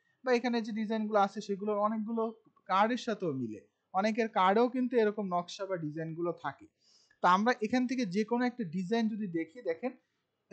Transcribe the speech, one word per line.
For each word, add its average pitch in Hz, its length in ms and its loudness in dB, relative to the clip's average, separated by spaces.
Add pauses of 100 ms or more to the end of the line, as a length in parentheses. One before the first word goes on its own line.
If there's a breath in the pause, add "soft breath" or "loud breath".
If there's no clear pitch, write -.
(240 soft breath)
বা 254 100 2
এখানে 240 280 2
যে 220 100 -8
ডিজাইনগুলো 214 480 0
আছে 202 220 2
সেগুলোর 202 380 -2
অনেকগুলো 220 640 -2 (240)
কার্ডের 214 320 4
সাথেও 190 360 -4
মিলে, 113 340 -6 (260)
অনেকের 220 360 0
কার্ডেও 208 400 4
কিন্তু 254 280 -2
এরকম 214 300 2
নকশা 180 380 -4
বা 190 120 -2
ডিজাইনগুলো 160 540 -4 (120)
থাকে। - 240 -10 (540 soft breath)
তো 190 60 4
আমরা 208 340 6
এখান 254 260 0
থেকে 247 180 -2
যে 190 180 0
কোনো 240 220 0
একটা 247 180 -4
ডিজাইন 190 460 -2
যদি 214 180 -4
দেখি, 165 340 -6
দেখেন 185 300 -4 (600)